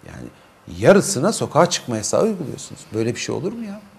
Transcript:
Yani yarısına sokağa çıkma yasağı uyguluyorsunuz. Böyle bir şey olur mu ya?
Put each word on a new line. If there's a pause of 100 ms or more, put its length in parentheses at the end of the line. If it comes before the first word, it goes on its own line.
Yani (520)
yarısına
sokağa
çıkma
yasağı
uyguluyorsunuz. (120)
Böyle
bir
şey
olur
mu
ya? (180)